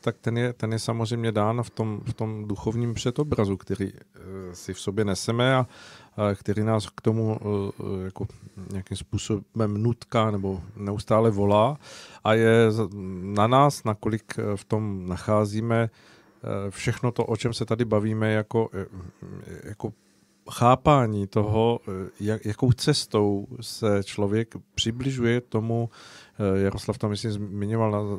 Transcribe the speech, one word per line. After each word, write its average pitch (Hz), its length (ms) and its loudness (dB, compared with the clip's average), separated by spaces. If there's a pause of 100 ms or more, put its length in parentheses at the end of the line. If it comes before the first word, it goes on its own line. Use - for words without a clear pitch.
tak 117 200 -2
ten 117 160 -2
je, 123 160 -2
ten 110 200 -4
je 113 60 -2
samozřejmě 113 520 -2
dán 107 320 0
v - 60 -8
tom, 107 360 -4
v - 80 -4
tom 110 340 -6
duchovním 117 460 -2
předobrazu, 110 640 -2
který, 95 380 -6
eh, - 240 -20 (360)
si - 180 -12
v - 60 -10
sobě 101 260 -2
neseme 117 500 2
a, 127 120 2 (500)
a 104 180 2
který 104 280 -2
nás 110 320 0
k - 60 -16
tomu, 110 400 0
eh, 101 640 -4
jako 95 220 -8 (440)
nějakým 95 260 -8
způsobem - 460 -4 (400)
nutká 113 480 0
nebo 95 300 -4 (140)
neustále 104 560 2
volá. 104 460 4 (460)
A 107 100 4
je 113 380 8
z-, 107 180 -2 (460)
na 104 120 6
nás, 139 360 6
nakolik, 110 560 -2
eh, 104 180 -2
v - 80 -12
tom 101 420 -2
nacházíme, 110 840 2 (540)
eh, 101 280 -6
všechno 120 400 -2
to, 117 140 -2
o 110 120 -2
čem 117 160 -2
se 113 120 -4
tady 113 200 0
bavíme, 110 460 2
jako, 110 420 0
eh, 95 120 -6 (800)
jako 107 300 -8 (580)
chápání 120 760 4
toho, 110 600 2
eh, 104 40 -8 (280)
jak-, 107 260 -2
jakou 123 260 0
cestou 104 760 0 (140)
se 104 420 0
člověk 104 520 -2 (200)
přibližuje 123 640 0
tomu, 113 480 -2 (500)
eh, 98 200 2
Jaroslav 98 380 0
to, 107 120 -2
myslím, 104 220 -4
zmiňoval 104 600 -2
na, 104 80 0 (200)